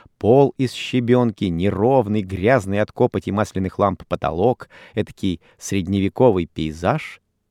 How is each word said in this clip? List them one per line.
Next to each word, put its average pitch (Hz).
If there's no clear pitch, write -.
пол 127
из 127
щебенки, 120
неровный, 101
грязный 98
от 107
копоти 113
масляных 98
ламп 98
потолок, 87
этакий 95
средневековый 98
пейзаж 82